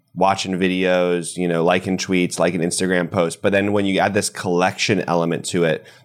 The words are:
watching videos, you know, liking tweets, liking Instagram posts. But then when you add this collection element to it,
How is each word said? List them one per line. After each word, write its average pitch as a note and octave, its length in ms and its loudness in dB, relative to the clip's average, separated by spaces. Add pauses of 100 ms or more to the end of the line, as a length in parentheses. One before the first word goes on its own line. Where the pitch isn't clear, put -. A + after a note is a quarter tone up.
(140)
watching F#2+ 400 0
videos, F2+ 840 0
you F2+ 120 -2
know, E2 160 0
liking F#2 340 0
tweets, F2+ 400 0
liking F2 240 0
Instagram F2 480 -2
posts. E2+ 320 -2
But G2+ 120 0
then G2+ 200 0
when G2+ 120 0
you F#2+ 140 0
add G2 140 0
this G2+ 160 -2
collection F#2 720 0
element E2+ 440 -2
to F2 180 0
it, D#2+ 220 0 (200)